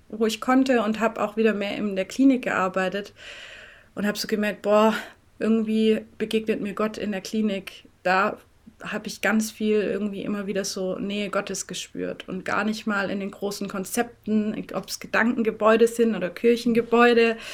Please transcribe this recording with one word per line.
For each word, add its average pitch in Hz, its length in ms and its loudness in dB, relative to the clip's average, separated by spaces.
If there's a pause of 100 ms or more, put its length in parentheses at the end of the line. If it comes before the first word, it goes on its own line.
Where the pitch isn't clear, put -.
wo 220 180 -2
ich 220 140 -2
konnte 254 420 4
und 214 180 -2
hab 220 180 0
auch 208 180 -4
wieder 220 180 2
mehr 202 220 -4
in 208 200 -4
der 190 80 -2
Klinik 262 380 4
gearbeitet 190 720 -2 (800)
und 190 120 -4
hab 208 120 -2
so - 100 -6
gemerkt, 208 340 -2
boah, 214 320 6 (440)
irgendwie 220 600 2 (180)
begegnet 220 420 -2
mir 202 140 -6
Gott 214 240 -2
in 208 140 -4
der 190 80 -4
Klinik. 202 680 -4 (140)
Da 190 360 2 (440)
hab 214 240 -8
ich - 160 -10
ganz 214 280 2
viel 214 300 0
irgendwie 196 420 -4
immer 202 240 -6
wieder 196 180 -4
so 185 340 -4
Nähe 202 320 -4
Gottes 196 360 -4
gespürt - 600 -8
und 185 160 -8
gar 202 200 -2
nicht 214 220 -4
mal 196 240 -2
in 196 100 -4
den 196 100 -6
großen - 380 -8
Konzepten, 214 1080 -4
ob's - 260 -8
Gedankengebäude 220 880 2
sind 226 260 0
oder 180 160 -4
Kirchengebäude, 233 1080 4 (180)